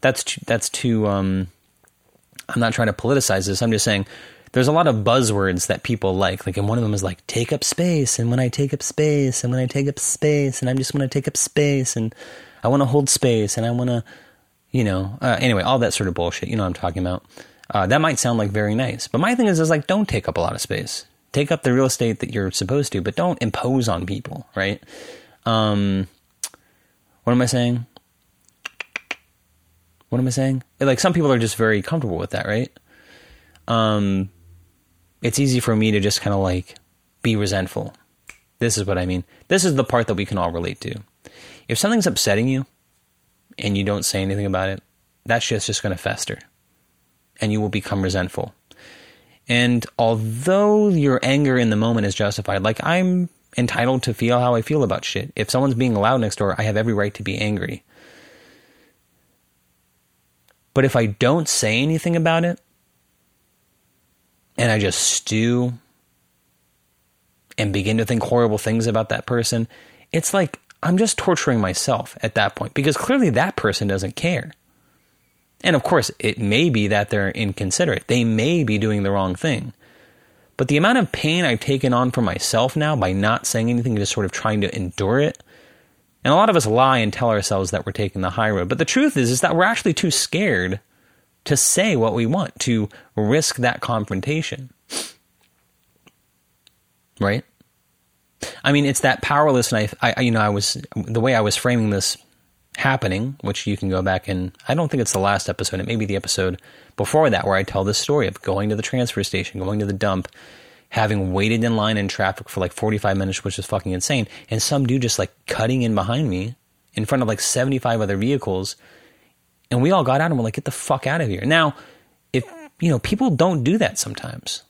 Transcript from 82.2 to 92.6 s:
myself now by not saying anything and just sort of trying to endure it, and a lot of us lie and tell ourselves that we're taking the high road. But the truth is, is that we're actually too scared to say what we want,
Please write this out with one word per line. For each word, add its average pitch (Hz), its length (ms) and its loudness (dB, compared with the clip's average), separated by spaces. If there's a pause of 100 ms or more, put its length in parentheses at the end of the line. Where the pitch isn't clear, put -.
myself 117 540 0
now 151 180 0
by 95 180 0
not 104 340 0
saying 117 240 0
anything 120 220 0
and 107 60 0
just 101 140 -2
sort 101 140 -2
of 90 40 -2
trying 107 300 -2
to 101 140 -2
endure 98 440 -2
it, - 240 -2 (800)
and 127 80 4
a 156 40 6
lot 214 140 6
of 190 60 4
us 131 100 2
lie 127 320 4
and 110 140 0
tell 120 180 0
ourselves 98 400 0
that 90 160 -2
we're 101 60 -6
taking 98 300 -4
the 92 80 -2
high 107 200 0
road. 92 180 0
But - 100 -2
the 160 60 2
truth 277 320 2
is, 123 140 2
is 131 100 0
that 170 140 2
we're 170 80 4
actually 196 320 2
too 175 160 0
scared 101 720 0 (640)
to 147 120 2
say 190 400 2
what 113 180 2
we 117 120 2
want, 160 340 -2